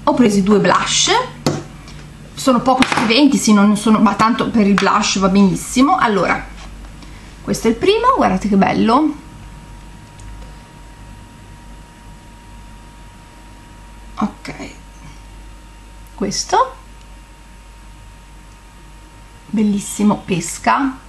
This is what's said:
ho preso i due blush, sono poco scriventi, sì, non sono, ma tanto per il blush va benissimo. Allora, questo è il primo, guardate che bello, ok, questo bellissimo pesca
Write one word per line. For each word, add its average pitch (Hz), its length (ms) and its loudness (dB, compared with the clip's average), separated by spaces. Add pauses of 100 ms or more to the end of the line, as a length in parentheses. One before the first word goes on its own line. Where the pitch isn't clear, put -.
ho 294 100 2
preso 208 260 4
i 190 40 2
due 202 160 4
blush, - 500 2 (1200)
sono 247 260 2
poco 262 240 2
scriventi, 240 540 2
sì, 214 160 4
non 202 240 6
sono, 220 220 2
ma 202 160 2
tanto 226 340 0
per 208 180 2
il 202 60 4
blush 196 460 0
va 185 100 2
benissimo. 202 680 2
Allora, 208 500 0 (960)
questo - 260 -4
è - 20 4
il 226 80 0
primo, 440 400 2
guardate 196 320 0
che 202 80 2
bello, 226 640 2 (4000)
ok, - 540 -8 (1400)
questo - 640 -2 (2750)
bellissimo 202 800 0
pesca 233 720 -2 (120)